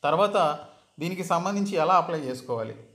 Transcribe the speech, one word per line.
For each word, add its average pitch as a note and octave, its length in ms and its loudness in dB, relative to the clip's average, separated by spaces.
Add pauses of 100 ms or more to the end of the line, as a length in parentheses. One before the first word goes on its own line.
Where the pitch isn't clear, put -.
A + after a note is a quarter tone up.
తర్వాత G3 320 4 (640)
దీనికి F3+ 320 -4
సంబంధించి G3 520 -2
ఎలా F3+ 180 4
apply E3 260 -4
చేసుకోవాలి? A2+ 480 -6 (180)